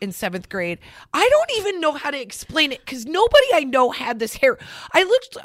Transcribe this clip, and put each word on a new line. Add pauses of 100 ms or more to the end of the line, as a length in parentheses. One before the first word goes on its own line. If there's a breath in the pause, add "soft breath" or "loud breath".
in
seventh
grade. (340 loud breath)
I
don't
even
know
how
to
explain
it
'cause
nobody
I
know
had
this
hair. (340 loud breath)
I
looked,